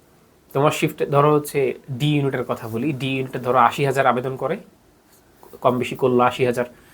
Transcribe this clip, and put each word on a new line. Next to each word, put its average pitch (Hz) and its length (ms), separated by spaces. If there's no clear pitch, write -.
তোমার 147 180
শিফটে, 156 360
ধরো, 147 280
হচ্ছে 143 440
ডি 147 180
ইউনিটের 135 280
কথা 117 240
বলি, 117 240
ডি 135 240
ইউনিটে, 131 220
ধরো, 123 200
আশি 120 260
হাজার 135 220
আবেদন 127 300
করে, 139 200
কম 123 180
বেশি 120 180
করলো 123 280
আশি 123 220
হাজার, 120 180